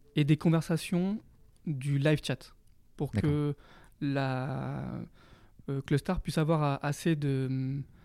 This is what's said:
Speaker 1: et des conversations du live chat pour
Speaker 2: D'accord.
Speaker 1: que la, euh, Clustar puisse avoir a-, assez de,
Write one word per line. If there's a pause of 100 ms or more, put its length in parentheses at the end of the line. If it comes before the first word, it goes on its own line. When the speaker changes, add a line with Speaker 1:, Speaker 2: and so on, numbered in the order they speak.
(160)
Speaker 1:
et
des
conversations (460)
du
live
chat (420)
pour
Speaker 2:
D'accord.
Speaker 1:
que (440)
la, (840)
euh,
Clustar
puisse
avoir
a-,
assez
de, (240)